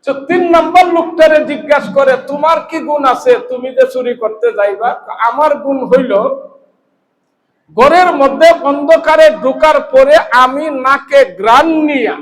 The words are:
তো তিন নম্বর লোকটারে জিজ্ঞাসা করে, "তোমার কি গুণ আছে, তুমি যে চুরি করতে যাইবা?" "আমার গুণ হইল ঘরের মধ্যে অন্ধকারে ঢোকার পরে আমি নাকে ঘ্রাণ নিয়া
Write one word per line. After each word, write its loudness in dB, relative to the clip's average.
তো -6
তিন -2
নম্বর 2
লোকটারে 0
জিজ্ঞাসা -4
করে, 2
"তোমার -2
কি -8
গুণ -4
আছে, 2
তুমি -10
যে 2
চুরি -6
করতে -4
যাইবা?" -4
"আমার 0
গুণ -6
হইল 0
ঘরের 2
মধ্যে 2
অন্ধকারে 2
ঢোকার 0
পরে 4
আমি 0
নাকে 0
ঘ্রাণ 4
নিয়া -2